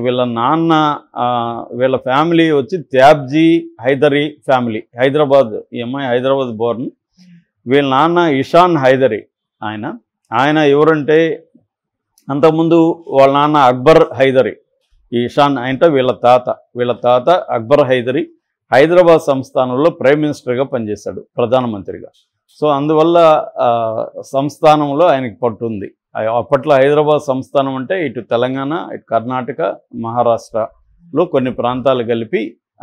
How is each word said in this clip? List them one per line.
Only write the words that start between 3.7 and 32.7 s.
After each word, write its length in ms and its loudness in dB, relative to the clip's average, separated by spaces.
హైదరీ 480 0
ఫ్యామిలీ, 540 -2
హైదరాబాద్. 760 0
ఈ 60 -8
అమ్మాయి 260 -8
హైదరాబాద్ 500 -2
బోర్న్. 320 -4
వీళ్ళ 220 2
నాన్న 280 2
ఇషాన్ 600 2
హైదరీ 460 2
ఆయన. 300 -10
ఆయన 240 2
ఎవరంటే 840 2
అంతకుముందు 800 2
వాళ్ళ 260 4
నాన్న 240 2
అక్బర్ 560 4
హైదరీ. 400 2
ఈ 120 -2
ఇషాన్ 320 0
అంటే 300 0
వీళ్ళ 240 2
తాత, 380 2
వీళ్ళ 420 -6
తాత 380 0
అక్బర్ 520 0
హైదరీ 460 -2
హైదరాబాద్ 480 6
సంస్థానంలో 680 -2
ప్రైమ్ 320 0
మినిస్టర్గా 420 -4
పనిచేశాడు, 600 -8
ప్రధానమంత్రిగా. 720 -4
So 80 0
అందువల్ల, 760 2
ఆ, 460 -2
సంస్థానంలో 840 0
ఆయనకి 280 -2
పట్టు 300 -6
ఉంది. 260 -8
ఆ, 200 -4
అప్పట్లో 380 0
హైదరాబాద్ 460 2
సంస్థానం 540 -4
అంటే 300 -6
ఇటు 160 -8
తెలంగాణ, 720 -4
ఇటు 160 -16
కర్ణాటక, 640 -4
మహారాష్ట్రలో 1300 -4
కొన్ని 260 -2
ప్రాంతాలు 520 -2
కలిపి 540 -6